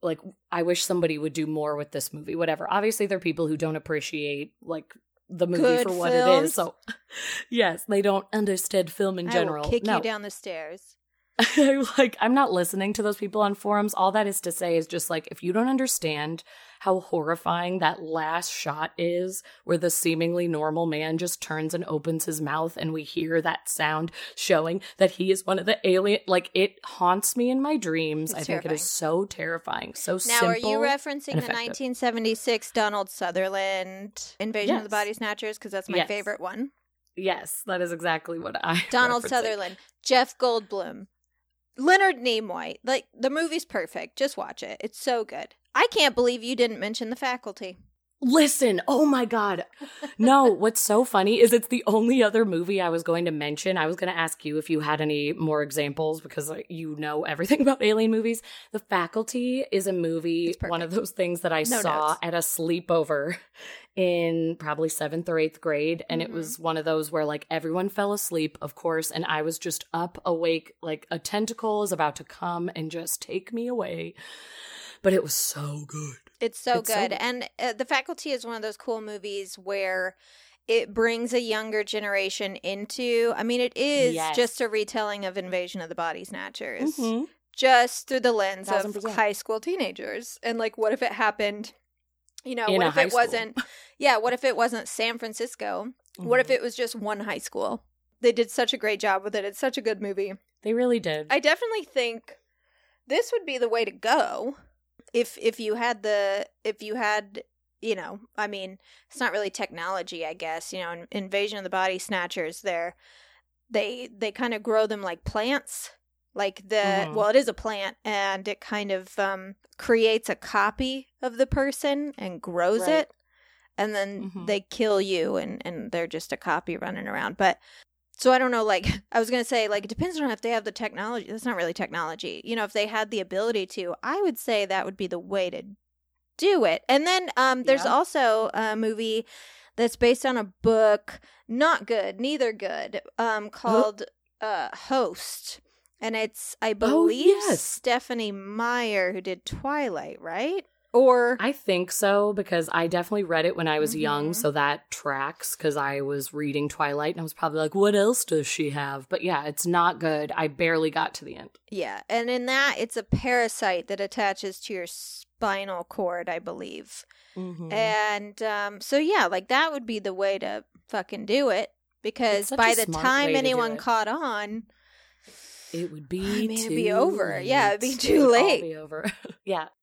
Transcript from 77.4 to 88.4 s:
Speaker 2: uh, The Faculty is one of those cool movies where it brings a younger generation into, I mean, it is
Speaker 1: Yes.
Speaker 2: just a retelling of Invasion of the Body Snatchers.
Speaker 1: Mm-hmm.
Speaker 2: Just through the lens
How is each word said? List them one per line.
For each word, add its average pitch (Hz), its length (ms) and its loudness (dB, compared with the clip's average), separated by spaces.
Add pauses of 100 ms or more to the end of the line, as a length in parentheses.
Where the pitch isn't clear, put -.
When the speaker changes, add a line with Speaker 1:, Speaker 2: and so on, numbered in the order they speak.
Speaker 2:
uh, 247 160 -2
The 233 100 -4
Faculty 294 480 -4
is 240 140 -4
one 233 80 -8
of 220 80 -8
those 214 140 -6
cool 226 260 -6
movies 202 560 -10
where 185 580 -4 (500)
it 226 280 0
brings 233 400 0
a 240 60 4
younger 220 440 -2
generation 202 720 -2
into, 233 800 0
I - 60 -4
mean, 240 180 0
it 247 160 -2
is 269 380 2
Speaker 1:
Yes. 160 220 -2
Speaker 2:
just 240 240 0
a 240 80 0
retelling 208 580 -2
of 185 100 -6
Invasion 180 460 -4
of 165 60 -10
the 165 60 -8
Body 170 300 -4
Snatchers. 196 720 -6
Speaker 1:
Mm-hmm. 233 280 -2 (320)
Speaker 2:
Just 247 520 4
through 262 120 0
the 240 120 4
lens 196 360 -2